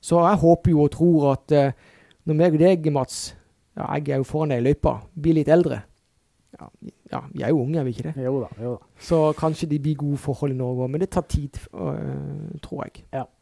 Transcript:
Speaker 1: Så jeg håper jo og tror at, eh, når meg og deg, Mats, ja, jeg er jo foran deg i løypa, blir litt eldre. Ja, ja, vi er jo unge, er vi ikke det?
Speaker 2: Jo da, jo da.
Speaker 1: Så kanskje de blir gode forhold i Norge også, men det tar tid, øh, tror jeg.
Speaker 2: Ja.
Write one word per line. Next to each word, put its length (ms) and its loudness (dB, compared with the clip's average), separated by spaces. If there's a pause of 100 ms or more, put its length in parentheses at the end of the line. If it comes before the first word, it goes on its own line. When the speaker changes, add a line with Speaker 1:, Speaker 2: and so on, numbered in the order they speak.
Speaker 1:
Så 160 2
jeg 200 4
håper 320 4
jo 120 4
og 80 2
tror 420 4
at, 180 -4
eh, 200 4 (560)
når 80 0
meg 180 4
og 60 2
deg, 320 4
Mats, 420 -6 (440)
ja, 180 -6
jeg 140 -4
er 80 -2
jo 60 0
foran 260 -2
deg 160 0
i 80 4
løypa, 280 0 (140)
blir 180 2
litt 140 2
eldre. 360 4 (760)
Ja, 80 -20 (440)
ja, 100 -8 (100)
vi 120 -8
er 60 -2
jo 140 2
unge, 160 -2
er 60 -2
vi 60 -4
ikke 220 -8
det? 100 -8
Speaker 2:
Jo 180 -2
da, 80 -10 (120)
jo 140 -6
da. 100 -20 (140)
Speaker 1:
Så 340 2
kanskje 360 -4
de 100 -2
blir 160 -2
gode 220 -4
forhold 340 -4
i 40 -4
Norge 280 -4
også, 80 -6
men 80 -6
det 100 -2
tar 120 -2
tid, 360 -4 (160)
øh, 880 -8
tror 240 -10
jeg. 280 -20
Speaker 2:
Ja. 100 -6 (180)